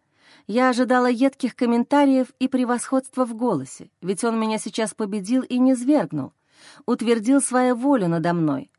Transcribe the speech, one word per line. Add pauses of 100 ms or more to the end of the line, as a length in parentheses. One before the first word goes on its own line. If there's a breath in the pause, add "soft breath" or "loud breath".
(480 soft breath)
Я
ожидала
едких
комментариев (120)
и
превосходства
в
голосе, (120)
ведь
он
меня
сейчас
победил
и
низвергнул, (520 soft breath)
утвердил
свою
волю
надо
мной,